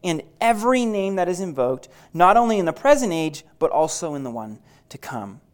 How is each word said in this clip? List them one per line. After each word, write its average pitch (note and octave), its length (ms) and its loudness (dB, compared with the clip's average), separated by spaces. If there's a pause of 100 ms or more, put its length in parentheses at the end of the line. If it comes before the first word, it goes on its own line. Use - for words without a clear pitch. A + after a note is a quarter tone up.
and E3 200 -4 (180)
every A#3 460 2
name G3 300 -2
that F3+ 120 0
is F3+ 140 -4
invoked, C3 480 -4 (240)
not F3+ 240 6
only A#3 200 2
in F#3 80 0
the D#3+ 60 0
present C4 400 2
age, D#3 320 -4 (160)
but D#3+ 120 0
also D#3 420 -2
in C#3 100 -8
the B2+ 80 -8
one A2 280 -10 (280)
to - 120 -20
come. G#2+ 420 -12 (120)